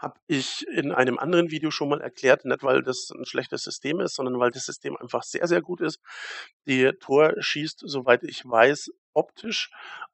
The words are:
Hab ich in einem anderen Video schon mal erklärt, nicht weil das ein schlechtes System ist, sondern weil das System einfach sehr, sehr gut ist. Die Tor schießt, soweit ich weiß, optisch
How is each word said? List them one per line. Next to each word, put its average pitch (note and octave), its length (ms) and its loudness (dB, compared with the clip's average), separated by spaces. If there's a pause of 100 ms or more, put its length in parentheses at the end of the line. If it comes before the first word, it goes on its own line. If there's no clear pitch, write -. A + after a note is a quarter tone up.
Hab - 240 -10
ich C#3 420 -2
in D3 240 -4
einem B2+ 280 2
anderen E3+ 320 2
Video D3+ 180 -4
schon D3 200 -2
mal D3 120 0
erklärt, B2+ 420 4
nicht C3 200 -2
weil C3+ 180 4
das B2+ 300 -6
ein B2+ 140 -12
schlechtes - 360 -6
System - 380 -6
ist, - 160 -4
sondern B2+ 240 -4
weil B2 100 4
das B2+ 160 -8
System C#3+ 320 -10
einfach A#2+ 240 -6
sehr, - 260 -4
sehr F3 140 2
gut F3 180 -8
ist. D#3 200 -4 (680)
Die C3 340 4
Tor D3+ 380 4
schießt, - 480 -6
soweit C3 380 2
ich D3 200 -10
weiß, B2 460 4 (240)
optisch - 560 -2 (440)